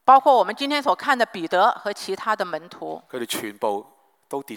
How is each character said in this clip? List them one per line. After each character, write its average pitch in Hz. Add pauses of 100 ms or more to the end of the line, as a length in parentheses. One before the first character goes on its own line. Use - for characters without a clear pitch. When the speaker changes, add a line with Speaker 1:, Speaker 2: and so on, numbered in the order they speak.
Speaker 1:
包 269
括 269
我 220
们 202
今 277
天 294
所 180
看 269
的 226
彼 170
得 190 (140)
和 202
其 190
他 214
的 202
门 170
徒， 160 (100)
Speaker 2:
佢 127
哋 117
全 104
部 104 (460)
都 139
跌 110